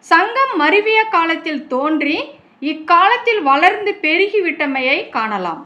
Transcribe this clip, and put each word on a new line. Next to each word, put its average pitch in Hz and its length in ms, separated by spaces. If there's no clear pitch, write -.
சங்கம் 480 500
மருவிய 415 400
காலத்தில் 330 460
தோன்றி, 294 440
இக்காலத்தில் 392 760
வளர்ந்து 392 440
பெருகிவிட்டமையை 311 920
காணலாம். 185 480